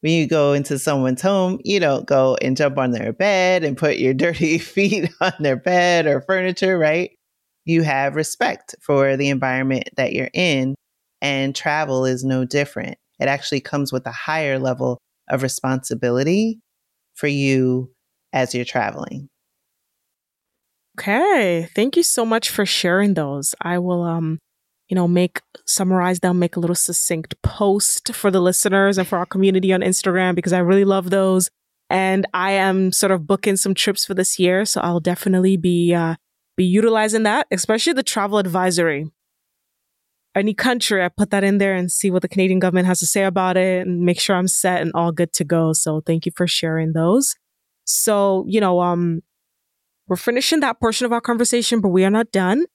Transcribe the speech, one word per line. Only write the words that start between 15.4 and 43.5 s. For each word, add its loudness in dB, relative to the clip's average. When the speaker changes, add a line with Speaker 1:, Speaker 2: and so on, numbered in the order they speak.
Speaker 1:
responsibility -2
for -6
you 0
as -2
you're -2
traveling. -6
Speaker 2:
Okay. 2
Thank 0
you 4
so 0
much 0
for -2
sharing 2
those. -4
I -2
will, 0
um, -2
you -4
know, 2
make, 0
summarize 0
them, 2
make 0
a -4
little 0
succinct -4
post -2
for 0
the 2
listeners 2
and 0
for -2
our -2
community 2
on 2
Instagram, 0
because -2
I 2
really 4
love 0
those. 2
And 0
I 0
am 2
sort 2
of -2
booking 0
some 0
trips -2
for -6
this -2
year. 2
So -2
I'll 0
definitely 2
be, 2
uh, 0
be 2
utilizing 2
that, 2
especially 0
the 0
travel -2
advisory. 0
Any -2
country, -2
I 0
put -2
that 0
in 2
there 2
and -2
see -2
what 0
the -4
Canadian 2
government 2
has 2
to -2
say 0
about 0